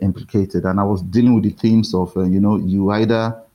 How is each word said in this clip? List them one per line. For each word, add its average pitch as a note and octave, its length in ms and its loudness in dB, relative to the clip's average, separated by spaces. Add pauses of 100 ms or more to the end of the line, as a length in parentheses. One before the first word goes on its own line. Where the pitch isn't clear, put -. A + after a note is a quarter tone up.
implicated. G2 600 -2
And F#2+ 160 -2
I - 20 0
was G2+ 180 -2
dealing A#2 360 2
with G2+ 80 2
the G#2 60 0
themes A2 440 0
of, F2+ 220 -4
uh, F#2+ 80 0
you F#2+ 160 2
know, G#2 160 2
you F#2+ 340 0
either A2+ 500 -2 (140)